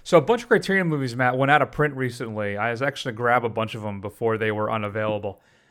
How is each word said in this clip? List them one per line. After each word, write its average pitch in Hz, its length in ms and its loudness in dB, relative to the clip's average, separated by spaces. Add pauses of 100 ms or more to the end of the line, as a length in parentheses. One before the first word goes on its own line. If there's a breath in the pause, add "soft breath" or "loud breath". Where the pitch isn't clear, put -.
So - 160 4
a 151 40 4
bunch 233 200 0
of - 60 -10
Criterion 190 400 2
movies, 135 260 -2
Matt, 127 220 2
went 135 140 4
out 147 120 6
of - 100 -4
print 151 220 0
recently. 117 600 -4
I 110 140 -2
was 117 120 -4
actually 139 300 -4
gonna 107 60 -10
grab 120 260 2
a 117 60 0
bunch 110 240 -4
of 110 80 -10
them 101 180 -8
before 110 380 -2
they 110 120 -2
were 107 200 -2
unavailable. 104 720 -4 (300 soft breath)